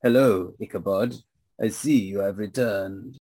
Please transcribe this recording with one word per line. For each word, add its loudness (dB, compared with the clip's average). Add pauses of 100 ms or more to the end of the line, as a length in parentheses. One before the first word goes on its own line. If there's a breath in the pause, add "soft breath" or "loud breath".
Hello, 4
Ichabod. -2 (460)
I 0
see 2
you -6
have -2
returned. -4